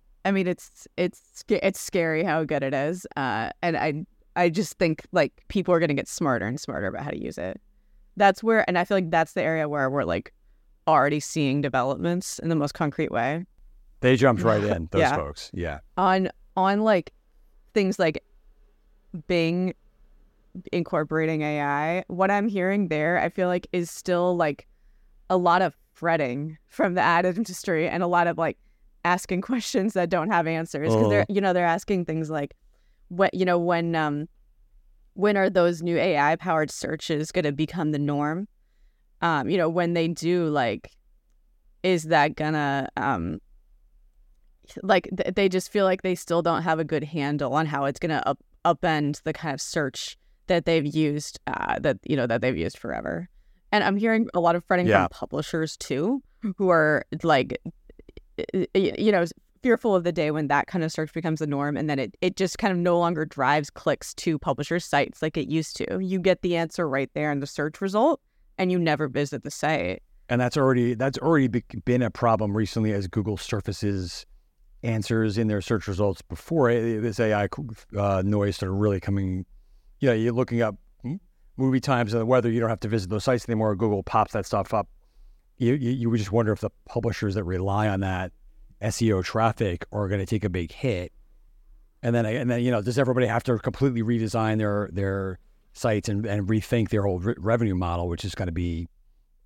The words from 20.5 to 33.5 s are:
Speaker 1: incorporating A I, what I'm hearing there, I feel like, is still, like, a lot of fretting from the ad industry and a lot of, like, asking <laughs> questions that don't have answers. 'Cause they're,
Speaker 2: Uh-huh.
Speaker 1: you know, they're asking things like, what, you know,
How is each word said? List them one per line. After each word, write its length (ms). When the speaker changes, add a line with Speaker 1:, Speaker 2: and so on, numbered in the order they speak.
Speaker 1:
incorporating 720
A 180
I, 460
what 240
I'm 160
hearing 400
there, 320
I 120
feel 180
like, 240
is 180
still, 460
like, 320
a 80
lot 240
of 160
fretting 640
from 260
the 60
ad 260
industry 600
and 160
a 20
lot 220
of, 100
like, 180
asking 360
<laughs> 0
questions 540
that 140
don't 220
have 160
answers. 440
'Cause 200
they're, 120
Speaker 2:
Uh-huh. 120
Speaker 1:
you 60
know, 120
they're 140
asking 380
things 260
like, 240
what, 260
you 100
know, 140